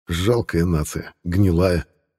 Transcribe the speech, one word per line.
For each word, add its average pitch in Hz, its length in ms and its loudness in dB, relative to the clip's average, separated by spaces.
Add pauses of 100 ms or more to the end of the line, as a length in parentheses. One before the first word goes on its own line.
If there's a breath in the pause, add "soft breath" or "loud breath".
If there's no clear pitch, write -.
Жалкая 90 580 0
нация, 80 500 -4 (100)
гнилая. 90 640 2 (320)